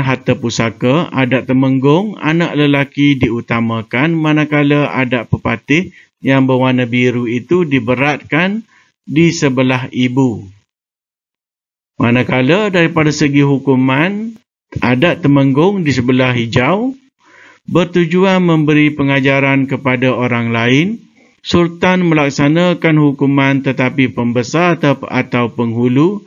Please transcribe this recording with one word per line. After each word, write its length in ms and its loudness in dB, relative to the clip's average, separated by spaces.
harta 320 -2
pusaka, 720 -2
adat 400 -2
Temenggung, 720 2
anak 320 -2
lelaki 640 0
diutamakan, 960 -2
manakala 800 0
adat 400 -4
pepatih 560 -2
yang 240 2
berwarna 400 2
biru 400 0
itu 400 -2
diberatkan 960 -2
di 320 2
sebelah 560 -2
ibu. 560 -2
Manakala 720 0
daripada 400 0
segi 320 0
hukuman, 960 0
adat 400 0
Temenggung 640 2
di 80 0
sebelah 400 0
hijau 560 -2
bertujuan 720 2
memberi 480 2
pengajaran 720 0
kepada 480 -2
orang 400 -2
lain. 360 0
Sultan 640 0
melaksanakan 920 0
hukuman, 640 2
tetapi 500 -2
pembesar 680 -2
atau, 260 0
atau 460 -2
penghulu 720 0